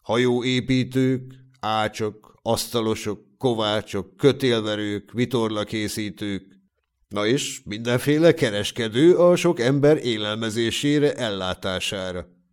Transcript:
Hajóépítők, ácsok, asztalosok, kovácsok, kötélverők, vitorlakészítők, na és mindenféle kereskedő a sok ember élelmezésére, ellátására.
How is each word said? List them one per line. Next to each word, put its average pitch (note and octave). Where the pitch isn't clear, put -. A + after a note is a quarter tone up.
Hajóépítők, B2+
ácsok, G#2+
asztalosok, A2
kovácsok, G#2+
kötélverők, G#2+
vitorlakészítők, G#2+
na G#2
és C3+
mindenféle B2
kereskedő A2+
a F3
sok F3
ember C#3+
élelmezésére, A2+
ellátására. F#2